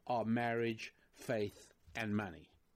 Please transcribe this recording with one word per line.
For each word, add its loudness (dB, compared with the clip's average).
are 2
marriage, 2
faith, -2
and 0
money. -4